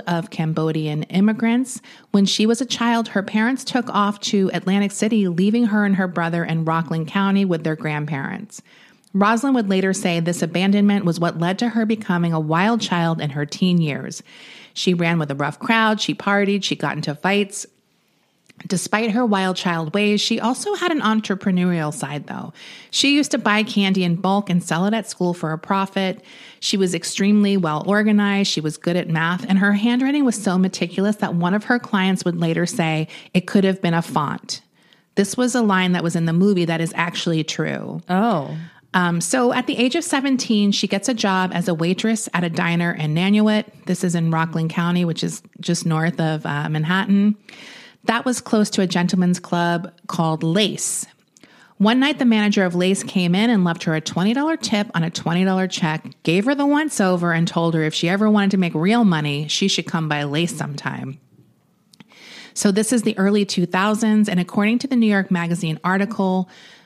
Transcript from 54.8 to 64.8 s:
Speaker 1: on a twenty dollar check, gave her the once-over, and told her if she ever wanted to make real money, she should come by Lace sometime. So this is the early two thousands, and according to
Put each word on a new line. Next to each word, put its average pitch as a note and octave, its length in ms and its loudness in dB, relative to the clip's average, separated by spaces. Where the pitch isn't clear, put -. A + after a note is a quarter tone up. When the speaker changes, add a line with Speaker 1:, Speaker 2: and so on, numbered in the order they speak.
Speaker 1:
on E3 80 0
a E3 80 -4
twenty E3+ 340 -2
dollar F#3+ 220 0
check, D#3+ 400 -4
gave F#3+ 240 2
her C#4+ 80 2
the C#4+ 100 0
once-over, F#3+ 680 2
and E3 140 2
told E3 280 0
her D#3+ 80 2
if D#3 100 0
she - 160 -2
ever G#3 220 2
wanted G3+ 220 4
to G3+ 40 2
make F3+ 180 2
real G#3 300 4
money, D3+ 440 0
she G3 200 0
should - 180 -2
come D#3+ 220 -2
by D3 140 -2
Lace D#3 340 -2
sometime. C3+ 640 -8
So G3+ 180 2
this G#3+ 220 0
is A3 80 2
the G#3+ 160 -2
early G3+ 260 2
two F#3 220 0
thousands, G#3+ 640 2
and F3+ 100 2
according G#3+ 380 0
to C#4 80 -6